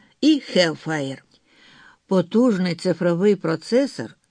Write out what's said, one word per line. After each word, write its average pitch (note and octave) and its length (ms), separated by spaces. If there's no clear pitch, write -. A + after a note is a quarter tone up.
і D4 200
"Хелфаєр". D#3 840
Потужний F#3 680
цифровий F3 640
процесор E3 800